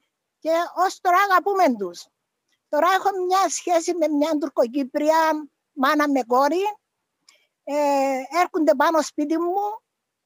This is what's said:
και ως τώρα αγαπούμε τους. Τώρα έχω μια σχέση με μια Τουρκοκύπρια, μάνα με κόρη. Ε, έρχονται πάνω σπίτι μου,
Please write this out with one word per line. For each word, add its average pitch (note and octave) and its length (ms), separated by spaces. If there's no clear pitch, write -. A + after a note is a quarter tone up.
και D#4 120
ως F4+ 260
τώρα F4+ 160
αγαπούμε F#4 480
τους. F3 300
Τώρα D4+ 240
έχω F#4+ 160
μια F#4 240
σχέση E4+ 460
με D#4 120
μια D4+ 300
Τουρκοκύπρια, D4 1120
μάνα D4 360
με C4+ 180
κόρη. C#4+ 360
Ε, C#4 580
έρχονται D#4+ 340
πάνω D#4 260
σπίτι D4 360
μου, G4+ 440